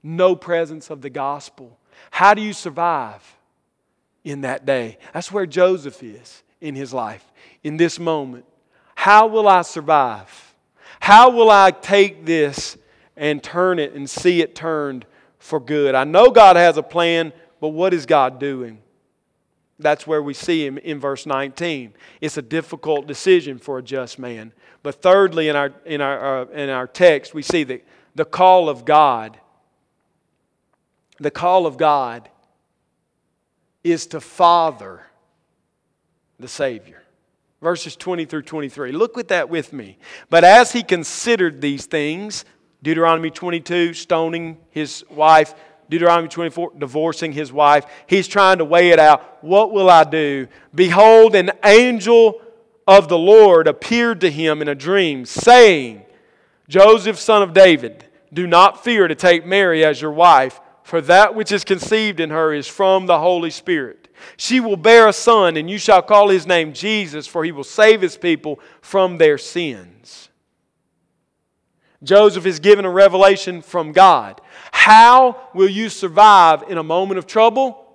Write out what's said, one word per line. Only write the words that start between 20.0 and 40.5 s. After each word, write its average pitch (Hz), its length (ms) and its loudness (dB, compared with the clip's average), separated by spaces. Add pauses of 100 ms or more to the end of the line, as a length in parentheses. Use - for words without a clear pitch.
where 151 160 -6
we 143 120 -12
see 160 320 -8
him 139 120 -12
in 151 220 -14
verse 139 260 -10
nineteen. 139 680 -10 (260)
It's 156 180 -12
a 147 40 -12
difficult 151 680 -10
decision 143 500 -6
for 131 200 -14
a 127 40 -14
just 127 380 -14
man. 113 320 -18 (320)
But 143 180 -14
thirdly, 180 460 0
in 151 80 -4
our, 143 160 -6 (140)
in 151 160 -10
our, 135 400 -8
uh, 127 60 -12
in 143 220 -12
our 127 160 -8
text, 156 480 0
we 151 80 -14
see 151 220 -6
that 123 240 -14 (280)
the 156 100 -6
call 185 420 0
of 123 160 -10
God, 127 560 -2 (1800)
the 147 100 -6
call 180 340 -2
of 135 120 -8
God 131 520 -4 (1500)
is 170 260 -6
to 160 120 -16
father 156 840 -4 (1300)
the 123 120 -20
Savior. 123 540 -12 (580)
Verses 165 360 -8
twenty 175 260 -10
through 151 200 -12
twenty-three. 139 500 -14
Look 233 240 -6
at 226 120 -14
that 165 200 -4
with 160 240 -10
me. 104 240 -20 (320)
"But 170 160 4
as 220 260 6